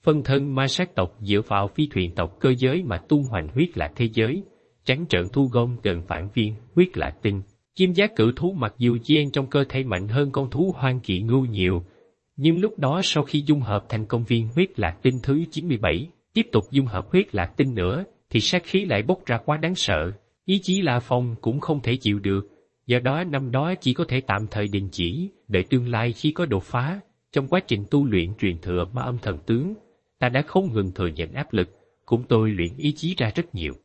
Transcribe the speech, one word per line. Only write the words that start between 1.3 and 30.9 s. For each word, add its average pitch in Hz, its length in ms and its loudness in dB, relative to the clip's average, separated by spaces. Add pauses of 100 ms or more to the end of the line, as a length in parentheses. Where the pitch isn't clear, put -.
vào 101 200 0
phi 151 200 -2
thuyền 90 280 -2
tộc 82 240 -4
cơ 131 180 4
giới 131 260 0
mà 110 140 -4
tung 143 260 2
hoành 101 240 -4
huyết 151 300 0
lạc 76 180 -4
thế 120 180 0
giới, 127 300 0 (420)
trắng 143 240 0
trợn 87 140 2 (100)
thu 139 180 4
gom 120 320 0
gần 87 240 -2
phản 90 260 -4
viên 107 220 0 (200)
huyết 180 220 4
lạc - 240 -4
tinh. 101 200 0 (340)
Kim 185 180 4
giác 208 220 2
cự 113 200 4
thú 180 220 -2
mặc 117 200 -2
dù 120 200 4 (100)
gen 147 240 4
trong 135 160 -2
cơ 139 220 2
thể 135 140 -2
mạnh 101 240 -2
hơn 135 240 0
con 135 180 -2
thú 175 260 0
hoang 131 240 0
kỵ 95 220 -2
ngưu 127 240 2
nhiều, 92 380 0 (520)
nhưng 165 240 4
lúc 214 200 0
đó 147 240 0
sau 151 200 0
khi 143 220 -2
dung 147 160 4
hợp 107 280 -2
thành 107 160 -4
công 117 180 -2
viên 113 320 0
huyết 185 240 0
lạc - 220 0
tinh 131 220 4
thứ 143 280 2
chín 160 160 -6
mươi 135 100 0
bảy, 101 320 0 (240)
tiếp 226 180 2
tục 107 200 4
dung 135 140 2
hợp 101 260 -6
huyết 185 240 2
lạc 87 220 0
tinh 135 180 2
nữa, 104 280 0 (260)
thì 117 100 2
sát 175 260 0
khí 202 200 0
lại 110 180 0
bốc 180 220 -2
ra 120 200 0
quá 151 120 0
đáng 165 180 -2
sợ. 87 360 0 (340)
Ý 190 180 2
chí 190 180 0
La 127 180 2
Phong 123 420 -2
cũng 127 180 -2
không 147 220 -2
thể 117 140 0
chịu 104 240 -2
được, 98 300 -2 (360)
do 123 140 2
đó 139 240 -2
năm 139 280 -4
đó 147 300 0
chỉ 127 120 2
có 170 140 -2
thể 127 140 0
tạm 104 300 -2
thời 104 160 -2
đình 98 240 -2
chỉ, 110 380 -4 (180)
đợi 92 160 0
tương 123 260 0
lai 117 220 0
khi 151 200 -2
có 175 140 -2
đột 101 180 -2
phá. 147 360 -4 (320)
Trong 135 160 0
quá 175 200 2
trình 101 240 0
tu 143 140 4
luyện 95 300 2
truyền 87 260 -2
thừa 90 320 -2
ma 127 80 -4
âm 123 160 -4
thần 95 280 -4
tướng, 135 280 0 (460)
ta 127 100 0
đã 131 120 0
không 185 320 0
ngừng 98 220 0